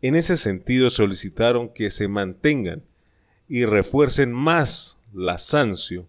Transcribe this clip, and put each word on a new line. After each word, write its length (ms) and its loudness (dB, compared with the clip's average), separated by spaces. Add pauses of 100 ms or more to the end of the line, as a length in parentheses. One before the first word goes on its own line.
En 160 2
ese 180 2
sentido, 540 0
solicitaron 800 0
que 200 -6
se 200 -4
mantengan 760 -2 (640)
y 160 0
refuercen 680 2
más 640 -2 (160)
la 240 -4
sanción 720 -2